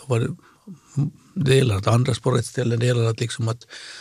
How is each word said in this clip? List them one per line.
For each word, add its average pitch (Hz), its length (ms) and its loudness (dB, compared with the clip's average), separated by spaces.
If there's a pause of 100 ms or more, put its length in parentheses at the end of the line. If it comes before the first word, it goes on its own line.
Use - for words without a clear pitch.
vad 117 140 0
det, 131 60 -2 (1040)
det 135 220 2
gäller 123 200 4
att 98 120 -2
andas 120 320 2
på 127 120 0
rätt 123 140 0
ställe, 117 320 -2
det 117 80 0
gäller 120 240 2
att, 113 100 -2
liksom 117 280 -4
att 110 200 -6 (340)